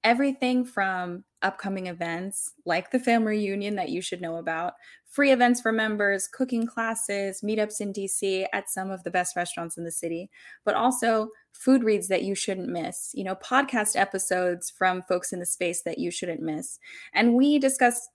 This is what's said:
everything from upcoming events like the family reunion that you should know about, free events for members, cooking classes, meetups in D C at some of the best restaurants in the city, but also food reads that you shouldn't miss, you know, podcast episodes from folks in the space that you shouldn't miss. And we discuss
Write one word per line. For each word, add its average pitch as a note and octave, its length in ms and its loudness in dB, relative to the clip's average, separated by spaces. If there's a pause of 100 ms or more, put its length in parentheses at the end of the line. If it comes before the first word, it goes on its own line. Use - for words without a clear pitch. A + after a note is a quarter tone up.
everything B3+ 600 4
from F#3 580 -4 (180)
upcoming F#3+ 460 -4
events F3 640 -6 (120)
like F3 260 0
the B3+ 80 2
family A3+ 380 2
reunion G3+ 380 -2
that F3+ 140 -4
you F3 120 -2
should F3+ 200 -8
know E3 160 -6
about, E3 360 -4 (320)
free C#4 260 4
events B3 300 6
for A3 100 2
members, G#3 560 0
cooking A#3+ 380 -2
classes, G#3 760 -4
meetups G#3 400 -2
in G3+ 100 -4
D G3 160 -6
C F#3+ 460 -2
at G3+ 160 -6
some F#3+ 200 -4
of F#3 140 -8
the F3 80 -6
best F3+ 240 0
restaurants E3+ 420 -6
in E3+ 60 -8
the E3+ 80 -6
city, E3+ 380 -6 (360)
but G#3 100 0
also A3+ 540 2 (220)
food C4 320 4
reads G#3 240 2
that F#3+ 160 2
you G3 120 -2
shouldn't F#3 340 -4
miss, F3 440 -6
you G3 100 -6
know, F#3 120 -4
podcast B3+ 600 0
episodes F3+ 760 0
from F#3 340 0
folks F3+ 300 -2
in F3+ 60 -6
the F3 60 -8
space F3 380 -2
that E3 160 -4
you F3 100 -2
shouldn't F3 320 -6
miss. D#3+ 380 -6 (340)
And A#3 200 6
we C#4 260 6
discuss C4 560 2